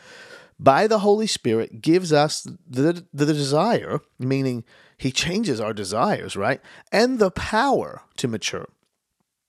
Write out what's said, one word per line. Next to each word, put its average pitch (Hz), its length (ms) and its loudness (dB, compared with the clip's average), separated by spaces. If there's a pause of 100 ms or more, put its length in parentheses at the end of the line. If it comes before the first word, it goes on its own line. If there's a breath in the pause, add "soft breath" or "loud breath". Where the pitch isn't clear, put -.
(580 loud breath)
by 143 300 4
the 220 100 2
Holy 208 300 2
Spirit, 113 520 -2
gives 165 320 2
us 151 320 2 (240)
the, 160 440 0
the 147 140 0
desire, 147 760 0 (180)
meaning 131 460 -2 (320 soft breath)
he 131 160 -4
changes 175 480 -2
our 110 120 -4
desires, 107 600 -2
right? 107 260 -2 (300 loud breath)
And 240 300 2
the 190 100 4
power 220 720 -2 (140)
to - 100 -4
mature. 104 420 -6 (800)